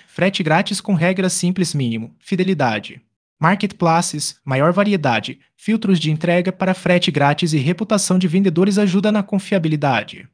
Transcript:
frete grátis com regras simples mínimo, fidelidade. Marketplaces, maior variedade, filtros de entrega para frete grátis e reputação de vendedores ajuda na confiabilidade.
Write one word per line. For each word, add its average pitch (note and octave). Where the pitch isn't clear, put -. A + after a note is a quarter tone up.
frete F#3+
grátis F3
com G3+
regras F3+
simples F3+
mínimo, A#2
fidelidade. D3
Marketplaces, E3+
maior C#3
variedade, D#3+
filtros G#3
de D3+
entrega F3
para F#3
frete F3+
grátis D3
e D#3
reputação F#3
de F#3
vendedores F#3+
ajuda G3+
na G#3
confiabilidade. D#3